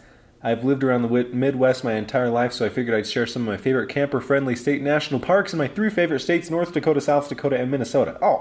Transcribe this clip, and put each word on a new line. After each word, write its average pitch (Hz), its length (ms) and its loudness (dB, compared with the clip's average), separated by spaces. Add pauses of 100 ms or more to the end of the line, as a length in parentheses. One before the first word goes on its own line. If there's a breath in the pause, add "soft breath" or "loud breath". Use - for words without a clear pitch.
(420 soft breath)
I've 117 220 0
lived 135 200 2
around 123 180 2
the 117 60 0
wi-, 123 240 0
Midwest 131 500 2
my 113 120 -2
entire 120 360 -2
life, 120 220 0
so 113 140 -2
I - 20 2
figured 117 260 -2
I'd 107 120 0
share 120 200 -2
some 120 160 -4
of 113 60 -2
my 101 80 -2
favorite 131 320 0
camper-friendly 139 680 0
state 139 260 -2
national 143 380 0
parks 190 320 2
in 170 60 -4
my 139 100 0
three 208 220 -2
favorite 165 300 0
states, 170 300 -2
North 170 220 -2
Dakota, 147 280 2
South 143 280 2
Dakota, 135 280 -2
and 127 140 -2
Minnesota." 131 520 0
Oh, 170 180 4